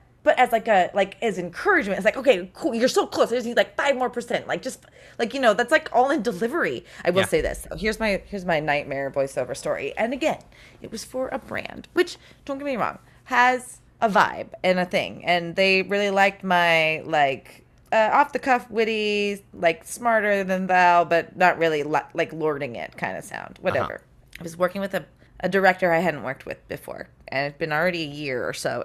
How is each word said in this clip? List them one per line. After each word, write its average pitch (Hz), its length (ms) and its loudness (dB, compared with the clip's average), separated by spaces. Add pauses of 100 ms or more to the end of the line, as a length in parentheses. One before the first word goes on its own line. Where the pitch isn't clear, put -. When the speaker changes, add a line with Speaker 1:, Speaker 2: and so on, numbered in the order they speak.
(220)
Speaker 1:
but - 160 4
as, 247 140 4
like, 226 160 0
a, 185 260 4
like, 196 260 0
as 220 160 -2
encouragement, 196 640 0
it's 185 80 -6
like, 208 100 2
"Okay, 220 380 2
cool, 269 200 -2
you're 233 140 2
so 392 180 2
close. - 240 0
I 226 40 0
just 240 120 -4
need, 233 120 -2
like, - 180 0
five 285 200 0
more 254 120 -2
percent." 233 380 -6
Like, 165 160 -4
just, - 240 -12 (320)
like, 233 160 -2
you 269 60 -2
know, 233 120 6
that's, 226 200 0
like, 311 200 2
all 254 180 4
in 302 120 0
delivery. 220 640 -2 (200)
I 170 60 4
will 180 120 4
Speaker 2:
Yeah. 190 40 2
Speaker 1:
say 160 160 2
this. - 260 -6
So - 80 -10
here's 214 240 -4
my, 208 240 -2
here's 196 220 -10
my 170 140 2
nightmare 143 500 -2
voiceover 135 460 -2
story. 139 420 -4
And 233 160 -2
again, 262 240 -2 (420)
it - 100 -14
was 220 140 -12
for 262 240 -6
a - 100 -8
brand, - 540 -12
which, 349 240 0 (300)
don't 277 120 -6
get 285 60 -12
me 277 120 -4
wrong, 143 220 -4 (260)
has 247 560 2 (200)
a 233 80 2
vibe 180 400 2 (140)
and 180 160 2
a 180 80 0
thing. 123 400 -4
And 170 300 0
they 190 260 4
really 202 280 0
liked 196 340 2
my, 165 600 2
like, 143 600 -2 (280)
uh, 220 220 4
off 285 180 2
the 262 60 -6
cuff, 247 320 0
witty, 208 840 -2
like, 170 320 0
smarter 208 600 0
than 185 240 -2
thou, 175 360 6
but 165 320 0
not 180 220 4
really 156 240 2
li-, 147 180 0 (140)
like, 160 180 -2
lording 143 440 -4
it 80 200 -12
kind 95 220 -8
of - 60 -14
sound. - 340 -14
Speaker 2:
Uh-huh. - 40 -20
Speaker 1:
Whatever. - 380 -2 (380)
I - 40 -14
was 165 140 -12
working 180 240 -2
with 196 140 -6
a, 165 100 -4 (360)
a 185 80 -2
director 185 440 4
I 165 80 4
hadn't 151 240 -2
worked 127 200 -10
with - 220 -12
before, - 420 -12 (200)
and 139 180 -2
it'd 147 120 -10
been 156 140 -4
already 170 300 0
a 156 40 -6
year 143 420 -6
or - 40 -4
so 123 320 -4